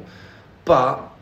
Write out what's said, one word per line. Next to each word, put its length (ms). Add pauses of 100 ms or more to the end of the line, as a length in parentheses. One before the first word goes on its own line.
(680)
But 340 (220)